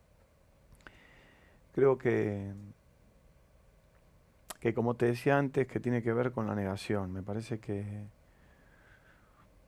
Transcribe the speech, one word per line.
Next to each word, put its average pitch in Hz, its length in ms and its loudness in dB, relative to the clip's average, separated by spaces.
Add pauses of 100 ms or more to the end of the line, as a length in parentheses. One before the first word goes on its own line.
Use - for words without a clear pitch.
(1700)
Creo 131 240 6
que, 107 560 0 (2000)
que, 117 140 0
como 117 220 2
te 120 120 2
decía 120 300 4
antes, 135 300 0
que - 120 -4
tiene 123 240 0
que 117 100 0
ver 123 180 0
con 110 160 -2
la 104 80 -2
negación. 98 560 -2
Me 92 120 -8
parece 110 360 -6
que 104 460 -8 (1600)